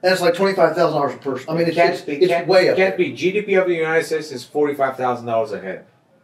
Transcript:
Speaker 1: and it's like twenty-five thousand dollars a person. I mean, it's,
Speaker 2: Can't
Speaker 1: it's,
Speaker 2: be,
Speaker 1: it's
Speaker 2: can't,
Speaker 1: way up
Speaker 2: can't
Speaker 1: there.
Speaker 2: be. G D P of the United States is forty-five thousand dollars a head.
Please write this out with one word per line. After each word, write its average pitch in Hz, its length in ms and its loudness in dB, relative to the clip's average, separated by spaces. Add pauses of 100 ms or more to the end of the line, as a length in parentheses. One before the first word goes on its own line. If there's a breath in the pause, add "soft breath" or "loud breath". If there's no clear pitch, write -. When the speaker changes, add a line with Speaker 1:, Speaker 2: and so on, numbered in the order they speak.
Speaker 1:
and 185 100 4
it's 180 80 0
like 170 140 2
twenty-five 185 400 2
thousand 156 240 0
dollars 139 160 -2
a - 40 -16
person. 127 300 -8
I 156 60 -4
mean, 170 140 0
it's, 160 80 -4
Speaker 2:
Can't 170 180 4
Speaker 1:
it's, - 80 -10
Speaker 2:
be, 147 140 -6
Speaker 1:
it's 175 100 4
Speaker 2:
can't, 170 220 0
Speaker 1:
way 185 200 6
up - 80 2
Speaker 2:
can't 190 200 0
Speaker 1:
there. 175 100 0
Speaker 2:
be. 131 60 -6
G 151 180 -2
D 202 120 -2
P 196 120 -2
of 185 140 2
the 175 60 0
United 160 320 0
States 151 260 -6
is 123 120 -10
forty-five 143 520 -2
thousand 120 300 -4
dollars 113 260 -2
a 92 80 -8
head. 92 260 -12 (380)